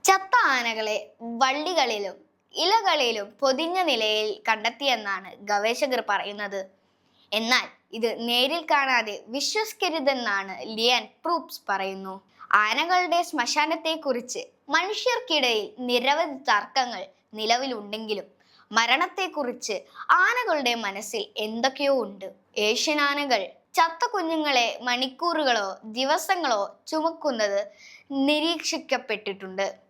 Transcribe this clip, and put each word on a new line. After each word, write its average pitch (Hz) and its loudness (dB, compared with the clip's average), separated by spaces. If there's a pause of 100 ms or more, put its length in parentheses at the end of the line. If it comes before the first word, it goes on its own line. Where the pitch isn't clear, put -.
ചത്ത 381 4 (200)
ആനകളെ 220 -2 (440)
വള്ളികളിലും 262 0 (360)
ഇലകളിലും 302 2 (120)
പൊതിഞ്ഞ 311 2
നിലയിൽ 214 2 (200)
കണ്ടെത്തിയെന്നാണ് 220 -2 (200)
ഗവേഷകർ 233 2
പറയുന്നത്. 202 -2 (720)
എന്നാൽ 226 2 (300)
ഇത് 226 0 (160)
നേരിൽ 262 2 (100)
കാണാതെ 254 2
വിശ്വസിക്കരുതെന്നാണ് 262 -2 (220)
ലിയാൻ 233 4 (200)
പ്രൂപ്സ് 330 -4
പറയുന്നു. 190 -4 (400)
ആനകളുടെ 330 4 (100)
ശ്മശാനത്തെക്കുറിച്ച് 302 -2 (280)
മനുഷ്യർക്കിടയിൽ 330 0 (100)
നിരവധി 262 0 (120)
തർക്കങ്ങൾ 220 0 (320)
നിലവിലുണ്ടെങ്കിലും 214 -2 (440)
മരണത്തെക്കുറിച്ച് 254 0 (360)
ആനകളുടെ 359 2
മനസ്സിൽ 202 -6 (140)
എന്തൊക്കെയോ 262 0 (100)
ഉണ്ട്. 196 -10 (300)
ഏഷ്യൻ 240 0
ആനകൾ 285 0 (360)
ചത്ത 466 2
കുഞ്ഞുങ്ങളെ 311 2 (140)
മണിക്കൂറുകളോ 254 0 (300)
ദിവസങ്ങളോ 285 0 (260)
ചുമക്കുന്നത് 294 0 (680)
നിരീക്ഷിക്കപ്പെട്ടിട്ടുണ്ട്. 247 -2 (220)